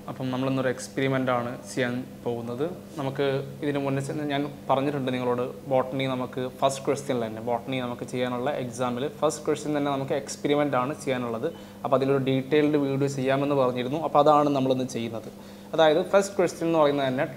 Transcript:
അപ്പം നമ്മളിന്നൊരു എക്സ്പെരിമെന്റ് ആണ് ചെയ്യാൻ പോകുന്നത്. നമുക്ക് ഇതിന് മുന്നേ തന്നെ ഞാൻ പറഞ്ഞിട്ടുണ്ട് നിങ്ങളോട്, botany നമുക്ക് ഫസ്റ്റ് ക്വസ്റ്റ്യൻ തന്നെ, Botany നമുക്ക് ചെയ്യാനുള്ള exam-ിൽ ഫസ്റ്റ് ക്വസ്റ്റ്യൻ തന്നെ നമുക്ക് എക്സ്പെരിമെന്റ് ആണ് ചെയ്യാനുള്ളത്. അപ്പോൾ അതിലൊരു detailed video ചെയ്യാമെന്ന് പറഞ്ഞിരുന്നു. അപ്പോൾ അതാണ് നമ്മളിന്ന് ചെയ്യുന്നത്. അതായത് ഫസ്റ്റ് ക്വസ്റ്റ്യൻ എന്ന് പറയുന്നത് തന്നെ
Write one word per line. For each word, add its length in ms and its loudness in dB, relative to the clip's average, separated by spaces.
അപ്പം 220 -6
നമ്മളിന്നൊരു 400 0
എക്സ്പെരിമെന്റ് 640 -2
ആണ് 140 -2
ചെയ്യാൻ 240 -2
പോകുന്നത്. 380 -4
നമുക്ക് 280 -2
ഇതിന് 220 -2
മുന്നേ 240 -2
തന്നെ 240 -6
ഞാൻ 100 0
പറഞ്ഞിട്ടുണ്ട് 460 0
നിങ്ങളോട്, 280 -2
botany 420 0
നമുക്ക് 300 -4
ഫസ്റ്റ് 260 0
ക്വസ്റ്റ്യൻ 380 0
തന്നെ, 240 -6
Botany 360 -2
നമുക്ക് 280 -6
ചെയ്യാനുള്ള 400 -2
exam-ിൽ 420 -4
ഫസ്റ്റ് 240 0
ക്വസ്റ്റ്യൻ 320 -2
തന്നെ 160 0
നമുക്ക് 260 -2
എക്സ്പെരിമെന്റ് 640 0
ആണ് 120 -2
ചെയ്യാനുള്ളത്. 440 -2
അപ്പോൾ 160 2
അതിലൊരു 300 2
detailed 560 4
video 320 0
ചെയ്യാമെന്ന് 460 2
പറഞ്ഞിരുന്നു. 440 0
അപ്പോൾ 180 6
അതാണ് 340 6
നമ്മളിന്ന് 360 2
ചെയ്യുന്നത്. 340 -6
അതായത് 260 8
ഫസ്റ്റ് 240 4
ക്വസ്റ്റ്യൻ 320 2
എന്ന് 120 6
പറയുന്നത് 280 4
തന്നെ 160 0